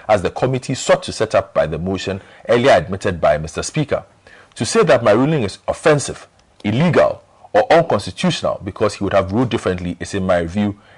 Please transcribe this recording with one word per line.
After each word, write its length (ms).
as 140
the 80
committee 460
sought 260
to 100
set 220
up 220
by 100
the 140
motion 420
earlier 260
admitted 460
by 200
Mister 240
Speaker. 420
To 100
say 180
that 200
my 80
ruling 320
is 140
offensive, 640
illegal, 580
or 200
unconstitutional 920
because 320
he 80
would 100
have 200
ruled 160
differently 500
is, 140
in 120
my 200
view, 340